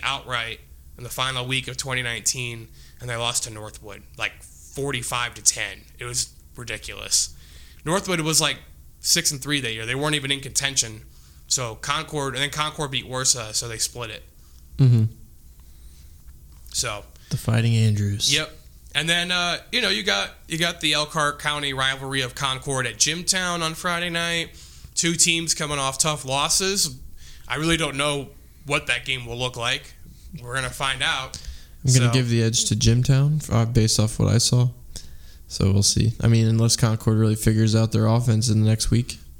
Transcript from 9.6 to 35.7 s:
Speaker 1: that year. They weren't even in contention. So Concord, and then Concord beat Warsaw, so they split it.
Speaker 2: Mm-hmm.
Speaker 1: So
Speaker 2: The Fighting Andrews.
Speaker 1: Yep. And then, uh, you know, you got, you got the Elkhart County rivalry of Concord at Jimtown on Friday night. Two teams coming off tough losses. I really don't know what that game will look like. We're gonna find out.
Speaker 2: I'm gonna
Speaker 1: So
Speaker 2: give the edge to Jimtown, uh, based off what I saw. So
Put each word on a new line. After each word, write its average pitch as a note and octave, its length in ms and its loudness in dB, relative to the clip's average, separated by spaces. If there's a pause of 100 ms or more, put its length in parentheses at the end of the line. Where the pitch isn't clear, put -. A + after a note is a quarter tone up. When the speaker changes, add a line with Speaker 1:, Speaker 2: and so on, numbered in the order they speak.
Speaker 1:
that A#2 120 -4
year. A2+ 140 -6
They B2 80 -2
weren't D3+ 220 0
even C#3 160 -4
in C#3 80 -2
contention. B2+ 600 -2 (440)
So A2+ 300 -4
Concord, C#3+ 580 -4
and C3+ 80 -2
then C#3+ 80 0
Concord D3+ 400 -4
beat B2 160 -4
Warsaw, B2+ 460 0
so A#2+ 160 -4
they A2 100 -8
split A#2 320 -6
it. - 140 -12 (540)
Speaker 2:
Mm-hmm. A#2+ 260 8 (1700)
Speaker 1:
So G#2 320 -6 (260)
Speaker 2:
The C3 60 -2
Fighting A2+ 400 2
Andrews. G#2 580 2
Speaker 1:
Yep. D3+ 160 0 (440)
And D3+ 140 0
then, F3 220 2
uh, F3 280 0 (120)
you B3 100 0
know, G3+ 100 2
you G#3 120 0
got, G3 280 0 (180)
you D#3+ 100 -4
got E3+ 220 -2
the D3+ 140 2
Elkhart D3 440 0
County D3 340 -2
rivalry C3+ 500 -2
of A#2+ 120 -6
Concord C3 520 -2
at A2+ 100 -6
Jimtown F3 640 0
on D#3+ 120 -4
Friday F3 360 -4
night. E3+ 400 -2 (440)
Two E3+ 200 0
teams E3 400 2
coming D3 240 -4
off C3+ 200 -2
tough D3+ 260 0
losses. D#3 760 0 (480)
I B2+ 100 -4
really E3 200 2
don't D3+ 200 -2
know C#3+ 340 -2 (360)
what D3 220 -2
that B2 160 -2
game B2+ 220 -4
will A#2 120 -8
look B2 180 -4
like. B2 380 -4 (480)
We're B2 120 -8
gonna C3 160 -2
find C3+ 320 -4
out. C#3 360 -4 (480)
Speaker 2:
I'm B2+ 80 6
gonna B2 140 6
Speaker 1:
So A#2 40 4
Speaker 2:
give B2 160 4
the A#2 140 4
edge A2+ 240 2
to A#2+ 80 0
Jimtown, C3 800 4
uh, A2+ 120 4
based A2+ 360 4
off G#2+ 180 2
what G#2 100 4
I G#2 100 6
saw. B2 300 4 (800)
So - 260 2